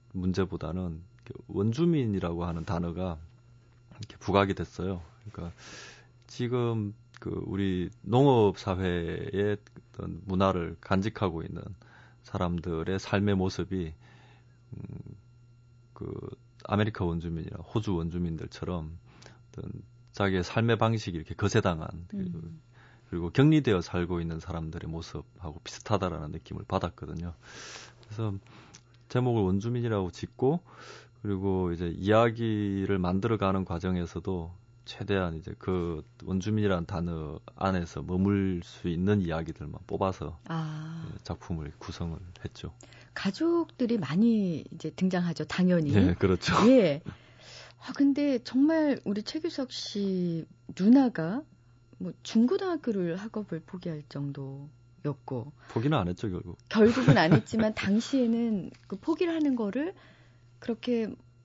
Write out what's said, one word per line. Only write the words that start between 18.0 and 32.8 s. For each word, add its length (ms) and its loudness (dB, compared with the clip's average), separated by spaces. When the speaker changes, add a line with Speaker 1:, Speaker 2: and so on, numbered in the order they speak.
Speaker 1:
어떤 240 -12
자기의 320 2
삶의 340 2
방식이 380 0
이렇게 180 -8
거세당한, 540 2
Speaker 2:
음. 460 -8
Speaker 1:
그리고 200 -2
격리되어 500 6
살고 400 -2
있는 200 -6
사람들의 500 -8
모습하고 720 -10
비슷하다라는 680 -2
느낌을 340 -10
받았거든요. 680 -4
그래서 300 -4
제목을 340 2
원주민이라고 680 0
짓고, 500 0
그리고 500 0
이제 160 -2
이야기를 1120 2